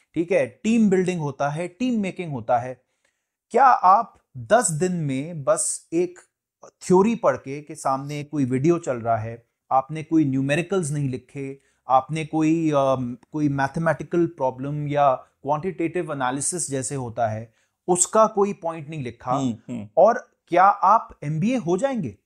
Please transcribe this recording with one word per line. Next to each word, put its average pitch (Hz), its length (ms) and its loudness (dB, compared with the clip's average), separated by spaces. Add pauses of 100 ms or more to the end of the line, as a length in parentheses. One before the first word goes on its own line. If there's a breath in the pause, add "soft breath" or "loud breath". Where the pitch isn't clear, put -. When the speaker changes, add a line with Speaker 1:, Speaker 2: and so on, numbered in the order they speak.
(140)
Speaker 1:
ठीक 170 180 -2
है, 151 140 2
टीम 220 440 2
बिल्डिंग 185 300 0
होता 143 280 -4
है, 165 200 -6
टीम 240 320 -4
मेकिंग 180 320 -6
होता 123 260 -2
है। 127 240 -8 (680)
क्या 320 140 4
आप 220 540 4 (180)
दस 196 340 2
दिन 175 220 -2
में 151 520 -4
बस - 480 -2
एक 175 260 -2 (460)
थ्योरी 196 500 2
पढ़ 143 220 0
के, 139 260 -12
के 156 120 -16
सामने 143 500 -4
कोई 147 200 -2
वीडियो 135 340 0
चल 131 180 -4
रहा 113 200 -2
है, 113 300 -10 (260)
आपने 151 300 -2
कोई 160 220 2
न्यूमेरिकल्स 143 680 -2
नहीं 147 180 -2
लिखे, 135 520 -10 (280)
आपने 147 360 2
कोई, 160 460 0
अम, 131 460 0 (160)
कोई 151 160 -2
मैथमेटिकल 156 800 -2
प्रॉब्लम 143 640 -6
या 143 260 2
क्वांटिटेटिव 160 1000 -6
एनालिसिस 135 580 -4
जैसे 135 240 -6
होता 120 340 -4
है, 110 240 -8 (360)
उसका 196 380 4
कोई 202 260 0
पॉइंट 165 360 -10
नहीं 156 140 -10
लिखा, 120 300 -6
Speaker 2:
हम्म, 131 220 0 (140)
हम्म। 113 280 -10
Speaker 1:
और 208 340 4 (180)
क्या 175 160 4
आप 202 600 2
एमबीए 160 320 -2
हो 175 200 -2
जाएंगे? 190 500 -4